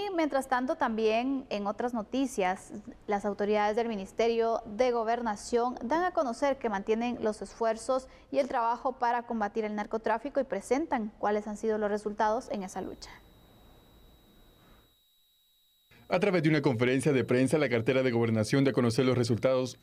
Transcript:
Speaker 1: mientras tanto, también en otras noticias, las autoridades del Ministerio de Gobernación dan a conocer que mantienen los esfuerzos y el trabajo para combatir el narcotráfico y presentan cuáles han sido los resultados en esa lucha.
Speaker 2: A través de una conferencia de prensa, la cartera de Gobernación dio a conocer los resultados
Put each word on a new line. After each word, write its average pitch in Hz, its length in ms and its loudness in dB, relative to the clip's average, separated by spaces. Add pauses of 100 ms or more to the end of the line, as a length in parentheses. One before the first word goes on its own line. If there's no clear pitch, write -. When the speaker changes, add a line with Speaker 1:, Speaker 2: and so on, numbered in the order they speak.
(160)
Speaker 1:
mientras 285 320 0
tanto, 254 280 0
también 240 720 0
en 208 160 -4
otras 233 280 -2
noticias, 214 760 -2 (360)
las 202 180 -2
autoridades 208 500 0
del 233 120 0
Ministerio 226 800 0
de 240 260 0
Gobernación 233 920 -2
dan 302 200 0
a 359 80 0
conocer 277 460 0
que 240 120 -4
mantienen 220 520 -2
los 214 200 -2
esfuerzos 226 680 -2 (200)
y 269 80 -6
el 269 100 2
trabajo 240 440 -2
para 240 320 0
combatir 220 420 -4
el 208 100 -6
narcotráfico 226 640 -2
y 262 40 2
presentan 240 760 -2
cuáles 208 300 0
han 208 100 -8
sido 220 200 0
los 208 120 0
resultados 214 640 -2
en 202 120 -6
esa 185 180 -8
lucha. - 280 -12 (3000)
Speaker 2:
A 185 100 2
través 185 220 4
de 151 80 4
una 156 120 4
conferencia 131 520 2
de 127 100 4
prensa, 131 340 4
la 143 120 2
cartera 120 320 2
de 127 100 2
Gobernación 117 520 2
dio 135 80 4
a - 20 2
conocer 123 320 4
los 127 120 4
resultados 123 640 2